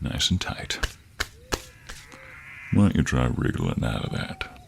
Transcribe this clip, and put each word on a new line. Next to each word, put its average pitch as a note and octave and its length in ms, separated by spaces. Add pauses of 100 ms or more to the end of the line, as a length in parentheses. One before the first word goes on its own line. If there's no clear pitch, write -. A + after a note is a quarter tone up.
Nice - 300
and F#2 100
tight. - 380 (1900)
Why G2+ 100
don't G2+ 140
you - 60
try B1 340
wriggling - 480
out A1 200
of - 80
that? - 560